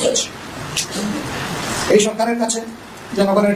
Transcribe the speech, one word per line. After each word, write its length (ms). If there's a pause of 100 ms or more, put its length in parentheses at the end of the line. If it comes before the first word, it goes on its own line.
করেছে। 260 (1700)
এই 120
সরকারের 360
কাছে 180 (580)
জনগণের 380